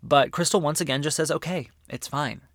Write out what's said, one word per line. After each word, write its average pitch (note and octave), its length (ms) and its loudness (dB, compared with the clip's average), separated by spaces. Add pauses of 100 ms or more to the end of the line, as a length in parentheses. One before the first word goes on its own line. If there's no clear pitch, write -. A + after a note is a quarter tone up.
but C#3 280 4
Crystal E3+ 300 2
once D3+ 200 -2
again C#3+ 220 0
just D3 140 -2
says, D#3+ 160 0
"Okay, D#3+ 360 -4 (200)
it's - 180 -12
fine. C#3 360 -4 (120)